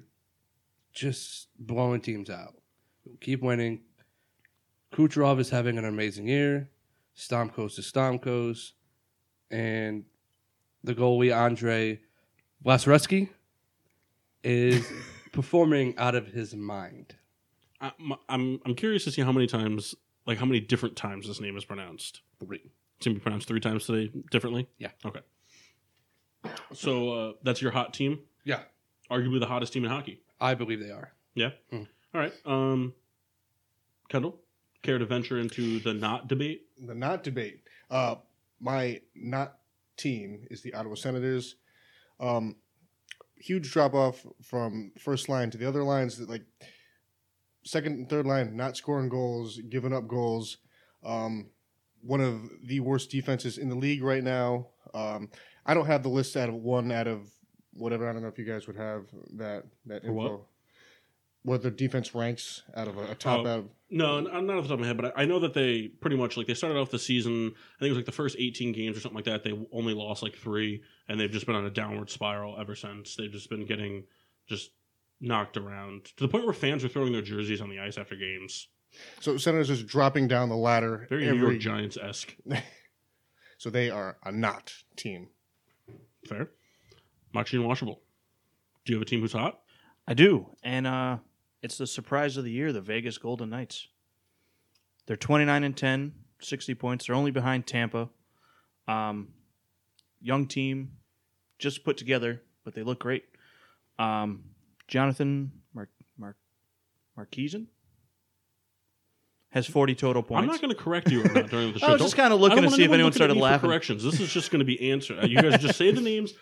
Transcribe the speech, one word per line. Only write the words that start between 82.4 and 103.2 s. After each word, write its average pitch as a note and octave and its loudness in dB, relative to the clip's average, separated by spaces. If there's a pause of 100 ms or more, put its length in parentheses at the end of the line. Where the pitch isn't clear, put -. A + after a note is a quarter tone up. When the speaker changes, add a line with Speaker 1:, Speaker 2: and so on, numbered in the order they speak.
Speaker 3:
<laughs> C#3+ -4 (1040)
So A#2+ -8
they A#2+ 2
are G2 -6
a F#2+ -8
not G#2+ -2 (240)
team. F#2 -12 (1000)
Speaker 2:
Fair. A2+ -6 (840)
Moxie G#2+ -2
and A#2 2
Washable, A#2+ -2 (840)
do A#2+ -2
you A2+ 2
have A2 -2
a - -6
team A2+ 2
who's A2+ -2
hot? - -4 (460)
Speaker 4:
I D3+ 0
do, C#3+ 8 (160)
and, B2+ -2
uh, B2+ -2 (440)
it's - -10
the B2+ -4
surprise C#3 -2
of C3+ -6
the A#2+ -6
year, C#3+ -2
the G2+ -4
Vegas A2 -6
Golden A#2 -6
Knights. A#2+ -10 (1200)
They're A2 -4
twenty-nine C#3+ 2
and C#3 -4
ten, C#3 0 (300)
sixty C3 -6
points. B2 -4
They're B2 0
only C#3+ 2
behind B2+ 0
Tampa. A#2 -2 (760)
Um, G#2+ -4 (920)
young C3+ 0
team, C3+ -4 (680)
just C#3 -4
put C#3+ 2
together, A#2+ -2 (240)
but G#2+ -14
they A2 -8
look B2 -4
great. B2+ -4 (760)